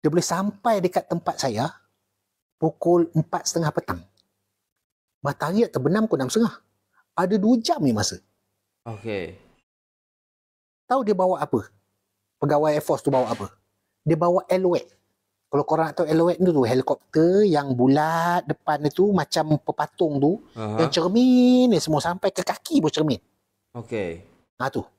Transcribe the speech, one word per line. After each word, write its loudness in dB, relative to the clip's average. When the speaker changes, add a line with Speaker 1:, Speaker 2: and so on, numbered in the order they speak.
Speaker 1:
Dia 0
boleh 0
sampai -2
dekat -2
tempat -6
saya -4
pukul 0
empat -4
setengah -2
petang. -8
Matahari -2
nak -2
terbenam 0
pukul -2
enam -6
setengah. 0
Ada 0
dua 2
jam 0
ni 4
masa. -2
Speaker 2:
Okey. -10
Speaker 1:
Tahu 0
dia 0
bawa 0
apa? -4
Pegawai 2
Air 0
Force -2
tu 0
bawa 0
apa? -8
Dia 0
bawa 2
Alouette. 0
Kalau 2
korang -2
nak -4
tahu -2
Alouette 2
tu, 4
tu 2
helikopter 2
yang 0
bulat 2
depan -4
tu 2
macam 0
pepatung -2
tu, 2
Speaker 2:
Aha. -4
Speaker 1:
yang 2
cermin 4
ni 2
semua 0
sampai -4
ke -4
kaki -2
pun 0
cermin. -2
Speaker 2:
Okey. -8
Speaker 1:
Ha -6
tu. -4